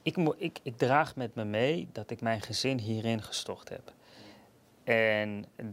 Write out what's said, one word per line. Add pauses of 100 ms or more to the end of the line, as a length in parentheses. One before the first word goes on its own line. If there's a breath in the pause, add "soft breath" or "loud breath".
Ik
mo-,
ik,
ik
draag
met
me
mee
dat
ik
mijn
gezin
hierin
gestort
heb. (920 loud breath)
En (280)